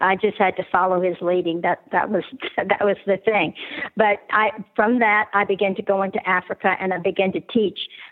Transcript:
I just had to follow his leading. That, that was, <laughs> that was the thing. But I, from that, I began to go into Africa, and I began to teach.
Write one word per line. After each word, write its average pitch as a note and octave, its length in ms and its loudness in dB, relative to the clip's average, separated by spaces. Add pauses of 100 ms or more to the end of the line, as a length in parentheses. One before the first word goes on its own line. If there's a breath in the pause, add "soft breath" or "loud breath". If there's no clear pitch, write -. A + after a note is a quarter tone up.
I F#3 140 2
just G3+ 240 -2
had F#3 160 2
to F#3 160 -4
follow F#3 300 2
his F3+ 200 0
leading. F3 400 0
That, F3 200 0 (100)
that - 180 0
was, F#3+ 140 0 (180)
<laughs> - 160 -10
that G3 240 0
was G3+ 140 2 (100)
the G3 120 0
thing. G3 360 0 (420 loud breath)
But G#3 260 2 (100)
I, G#3+ 180 2 (260)
from A3+ 240 2
that, G#3+ 260 4 (100)
I G3+ 80 4
began G3 320 0
to G3+ 80 -6
go G3 180 0
into G3 260 -4
Africa, F#3 520 0
and F#3+ 120 -4
I F3+ 60 -2
began F#3+ 360 0
to - 80 -4
teach. G#3+ 360 -2 (340 loud breath)